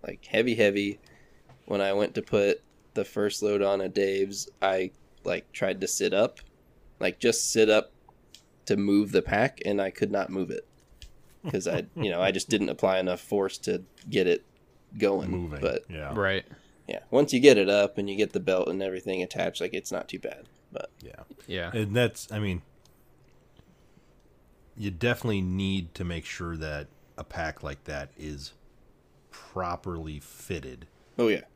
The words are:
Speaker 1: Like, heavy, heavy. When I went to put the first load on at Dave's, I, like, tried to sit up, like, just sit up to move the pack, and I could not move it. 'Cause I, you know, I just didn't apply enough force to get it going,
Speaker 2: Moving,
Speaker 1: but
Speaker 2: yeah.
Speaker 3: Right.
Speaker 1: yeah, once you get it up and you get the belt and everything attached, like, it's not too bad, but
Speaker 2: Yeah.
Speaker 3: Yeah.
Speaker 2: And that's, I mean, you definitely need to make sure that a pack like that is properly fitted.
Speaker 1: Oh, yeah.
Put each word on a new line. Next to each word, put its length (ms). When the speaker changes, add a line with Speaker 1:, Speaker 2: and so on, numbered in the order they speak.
Speaker 1:
Like, 200
heavy, 280
heavy. 460
When 140
I 120
went 220
to 80
put 400
the 100
first 380
load 200
on 180
at 140
Dave's, 540
I, 300
like, 280
tried 280
to 80
sit 260
up, 240
like, 180
just 320
sit 180
up 220
to 120
move 340
the 100
pack, 440
and 140
I 100
could 200
not 200
move 200
it. 160
'Cause 180
I, 160
you 120
know, 140
I 80
just 180
didn't 220
apply 280
enough 220
force 380
to 260
get 180
it 160
going, 340
Speaker 2:
Moving, 300
Speaker 1:
but 300
Speaker 2:
yeah. 240
Speaker 3:
Right. 320
Speaker 1:
yeah, 120
once 240
you 60
get 180
it 100
up 300
and 100
you 80
get 160
the 80
belt 280
and 140
everything 400
attached, 380
like, 140
it's 180
not 160
too 100
bad, 300
but 180
Speaker 2:
Yeah. 220
Speaker 3:
Yeah. 280
Speaker 2:
And 200
that's, 380
I 60
mean, 240
you 140
definitely 520
need 540
to 80
make 200
sure 320
that 320
a 60
pack 380
like 220
that 320
is 380
properly 880
fitted. 680
Speaker 1:
Oh, 100
yeah. 140